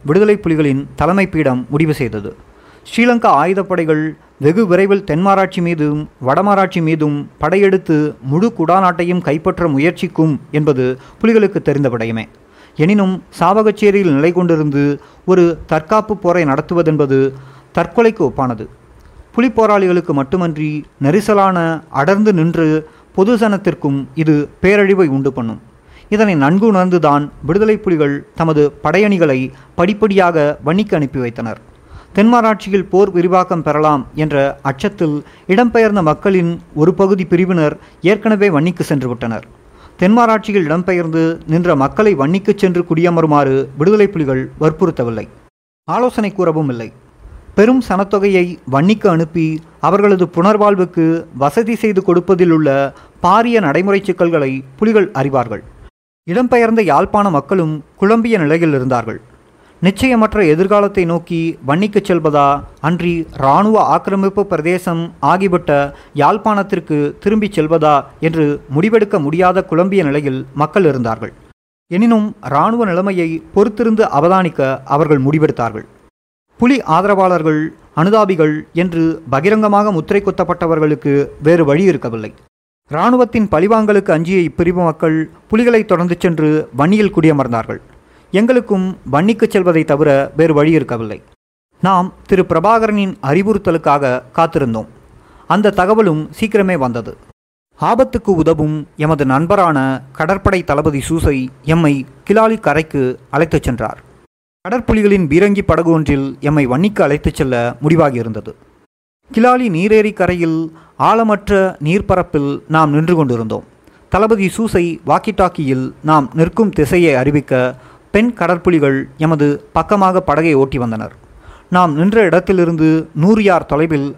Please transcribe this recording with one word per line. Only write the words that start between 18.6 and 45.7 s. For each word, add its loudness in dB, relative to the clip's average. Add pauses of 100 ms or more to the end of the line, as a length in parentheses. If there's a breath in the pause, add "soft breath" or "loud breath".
புலி 0
போராளிகளுக்கு 2
மட்டுமன்றி -2 (280)
நெரிசலான 2 (360)
அடர்ந்து 2
நின்று 0 (420 loud breath)
பொதுசனத்திற்கும் 0 (140)
இது 2 (240)
பேரழிவை 2
உண்டு -2
பண்ணும். -8 (480 soft breath)
இதனை 2
நன்கு 2
உணர்ந்துதான் 2 (180)
விடுதலை 0
புலிகள் -2 (200)
தமது 0 (160)
படையணிகளை 0 (340 loud breath)
படிப்படியாக 2 (100)
வன்னிக்கு -2
அனுப்பி -4
வைத்தனர். -8 (500 soft breath)
தென்மாராட்சியில் 0
போர் 2
விரிவாக்கம் 0
பெறலாம் 0 (120)
என்ற -2 (280)
அச்சத்தில் -4 (300 loud breath)
இடம்பெயர்ந்த 2
மக்களின் 0 (240)
ஒரு 2
பகுதி 0
பிரிவினர் 0 (280 soft breath)
ஏற்கனவே 2
வன்னிக்கு 0
சென்று -4
விட்டனர். -8 (500 soft breath)
தென்மாராட்சியில் 0
இடம்பெயர்ந்து -2 (240)
நின்ற 0
மக்களை 0
வன்னிக்கு 0
சென்று 0
குடியமருமாறு 0 (180)
விடுதலை 2
புலிகள் -4 (160)
வற்புறுத்தவில்லை, -2 (600)